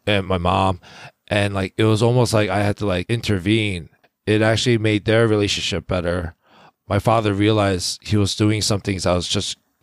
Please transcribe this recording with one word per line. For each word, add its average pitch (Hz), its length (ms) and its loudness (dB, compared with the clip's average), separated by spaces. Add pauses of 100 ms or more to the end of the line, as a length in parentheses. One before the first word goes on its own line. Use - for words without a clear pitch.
And 98 220 0
my 92 100 -2
mom. 92 420 0 (500)
And, 101 240 -2
like, 98 240 -6
it 110 80 2
was 110 180 2
almost 120 300 2
like 107 160 2
I 101 120 0
had 101 160 -2
to, 104 80 -6
like, 90 240 -2
intervene. 104 800 -2 (380)
It 107 140 2
actually 113 360 2
made 107 280 0
their 113 220 4
relationship 101 600 -2
better. 87 480 -4 (520)
My 98 120 0
father 110 340 2
realized 101 720 0
he 104 140 0
was 101 180 0
doing 107 260 2
some 98 200 -2
things 95 220 -4
that 90 100 2
was 90 140 -2
just - 300 -6 (260)